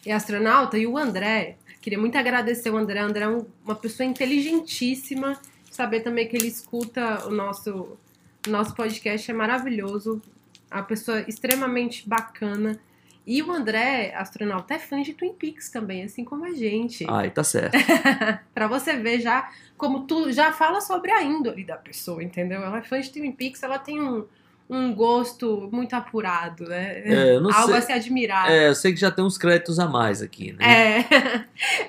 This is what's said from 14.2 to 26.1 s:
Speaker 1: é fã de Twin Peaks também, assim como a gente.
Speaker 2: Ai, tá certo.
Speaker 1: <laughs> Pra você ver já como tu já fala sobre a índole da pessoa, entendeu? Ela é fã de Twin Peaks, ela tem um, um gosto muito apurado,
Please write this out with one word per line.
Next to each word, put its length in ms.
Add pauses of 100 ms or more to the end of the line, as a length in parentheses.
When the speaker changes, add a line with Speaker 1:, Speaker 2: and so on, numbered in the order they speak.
Speaker 1:
é 40
fã 240
de 100
Twin 220
Peaks 340
também, 340
assim 220
como 220
a 60
gente. 540
Speaker 2:
Ai, 240
tá 140
certo. 320 (360)
Speaker 1:
<laughs> 420
Pra 120
você 300
ver 240
já 320 (240)
como 300
tu 260
já 180
fala 300
sobre 320
a 100
índole 400
da 140
pessoa, 480
entendeu? 380
Ela 160
é 40
fã 160
de 120
Twin 220
Peaks, 300
ela 160
tem 220
um, 240 (420)
um 280
gosto 760
muito 220
apurado, 720